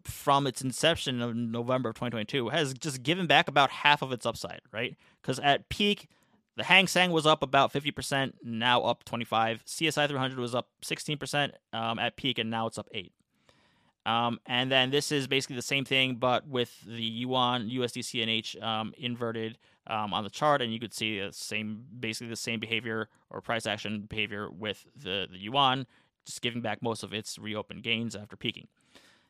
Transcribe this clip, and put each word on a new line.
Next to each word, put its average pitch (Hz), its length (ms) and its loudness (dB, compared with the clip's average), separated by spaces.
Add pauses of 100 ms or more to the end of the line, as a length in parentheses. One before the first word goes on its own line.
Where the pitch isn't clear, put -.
from 139 420 2
its 127 160 -2
inception 131 580 2
of 120 160 -2
November 120 540 0
of 113 60 -8
twenty 123 160 -4
twenty-two 117 360 -2
has 139 240 0
just 131 300 -6
given 175 240 2
back 147 200 8
about 139 240 6
half 147 300 4
of 135 120 -4
its 120 120 -4
upside, 90 380 -4 (100)
right? 113 240 -6 (260)
'Cause 131 180 -2
at 143 280 4
peak, 208 400 0 (480)
the 113 80 -4
Hang 185 220 8
Seng 180 240 4
was 160 160 4
up 156 160 6
about 135 300 4
fifty 143 180 -2
percent, 135 520 -2
now 120 420 2
up 117 200 0
twenty-five. 113 600 0
C - 200 -2
S 151 120 0
I 147 80 4
three 143 100 -4
hundred 131 220 -2
was 120 160 -2
up 120 160 -2 (100)
sixteen - 380 -6
percent, 143 340 -2 (220)
um, 113 240 -2
at 117 180 -2
peak, 127 220 -2
and 113 100 -2
now 113 180 -2
it's 113 120 -6
up 104 140 -10
eight. 90 200 -12 (920)
Um, 117 400 2
and 127 240 0
then 131 200 4
this 143 200 0
is 139 160 0
basically 135 300 -2
the 131 60 -4
same 139 220 -2
thing, 131 300 2
but 123 320 0
with 127 400 -4
the 117 160 -8
yuan, 123 680 0
U 127 120 -2
S 120 80 0
D 123 120 -8
C 117 200 -4
N 113 60 0
H, 113 300 -2
um, 110 380 -4
inverted, 117 640 -6 (300)
um, 107 260 -2
on 107 80 2
the 98 80 -8
chart, 143 320 2
and 113 100 -2
you 113 60 -4
could 117 160 -10
see 107 240 -2
the 95 140 -6
same, 107 520 -8 (140)
basically 117 300 -6
the 110 80 -8
same 113 240 -4
behavior 110 480 -4 (220)
or 98 100 -10
price 113 260 -4
action 104 360 -4
behavior 104 460 -6
with 101 460 -8
the, 98 340 -6
the 92 100 -18
yuan, 131 500 2 (360)
just - 160 -12
giving 120 220 -4
back 110 200 -4
most 113 200 -2
of 101 100 -10
its 104 240 -8
reopened 104 460 -8
gains 113 320 -2
after 101 220 -14
peaking. - 320 -8 (600)